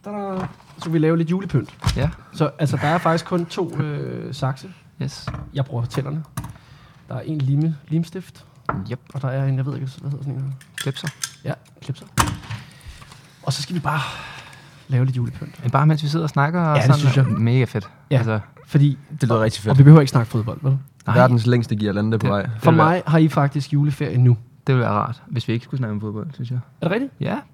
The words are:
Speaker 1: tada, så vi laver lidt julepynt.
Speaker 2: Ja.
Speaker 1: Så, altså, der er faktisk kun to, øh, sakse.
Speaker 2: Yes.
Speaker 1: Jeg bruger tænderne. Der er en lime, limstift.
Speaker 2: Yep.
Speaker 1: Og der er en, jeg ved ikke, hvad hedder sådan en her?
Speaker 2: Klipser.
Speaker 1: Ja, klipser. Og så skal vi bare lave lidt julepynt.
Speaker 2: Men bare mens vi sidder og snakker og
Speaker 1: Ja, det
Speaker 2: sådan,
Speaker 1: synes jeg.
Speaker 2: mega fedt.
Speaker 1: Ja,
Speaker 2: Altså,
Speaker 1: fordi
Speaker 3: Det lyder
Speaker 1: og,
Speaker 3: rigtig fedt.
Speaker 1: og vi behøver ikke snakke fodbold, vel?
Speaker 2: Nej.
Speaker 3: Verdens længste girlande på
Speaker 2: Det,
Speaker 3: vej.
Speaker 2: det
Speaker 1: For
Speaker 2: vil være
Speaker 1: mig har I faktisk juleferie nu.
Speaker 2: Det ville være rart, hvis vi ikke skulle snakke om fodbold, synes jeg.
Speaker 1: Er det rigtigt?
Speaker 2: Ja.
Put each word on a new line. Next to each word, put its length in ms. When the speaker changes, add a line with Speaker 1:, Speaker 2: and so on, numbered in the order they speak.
Speaker 1:
tada, 440
så 120
vi 80
laver 180
lidt 160
julepynt. 460
Speaker 2:
Ja. 140
Speaker 1:
Så, 260
altså, 220
der 60
er 100
faktisk 280
kun 200
to, 320
øh, 560
sakse. 340
Speaker 2:
Yes. 240
Speaker 1:
Jeg 120
bruger 200
tænderne. 380
Der 60
er 60
en 160
lime, 380
limstift. 580
Speaker 2:
Yep. 80
Speaker 1:
Og 80
der 60
er 180
en, 120
jeg 80
ved 100
ikke, 120
hvad 100
hedder 140
sådan 140
en 40
her? 80
Speaker 2:
Klipser. 320
Speaker 1:
Ja, 100
klipser. 240
Og 100
så 80
skal 140
vi 40
bare 200
lave 180
lidt 120
julepynt. 460
Speaker 2:
Men 80
bare 160
mens 160
vi 40
sidder 180
og 40
snakker 320
og 60
Speaker 1:
Ja, 80
det 80
Speaker 2:
sådan, 160
Speaker 1:
synes 180
jeg. 80
Speaker 2:
mega 400
fedt. 240
Speaker 1:
Ja, 60
Speaker 2:
Altså, 220
Speaker 1:
fordi 300
Speaker 3:
Det 120
lyder 120
Speaker 1:
og, 60
Speaker 3:
rigtig 200
fedt. 100
Speaker 1:
og 60
vi 60
behøver 180
ikke 100
snakke 200
fodbold, 300
vel? 160
Speaker 2:
Nej. 100
Speaker 3:
Verdens 300
længste 280
girlande 440
på 40
Speaker 2:
Det, 80
Speaker 3:
vej. 100
Speaker 2:
det 180
Speaker 1:
For 120
Speaker 2:
vil 60
være 120
Speaker 1:
mig 180
har 100
I 100
faktisk 460
juleferie 440
nu. 200
Speaker 2:
Det 80
ville 100
være 100
rart, 320
hvis 200
vi 60
ikke 100
skulle 140
snakke 160
om 80
fodbold, 320
synes 180
jeg. 80
Speaker 1:
Er 60
det 60
rigtigt? 260
Speaker 2:
Ja. 180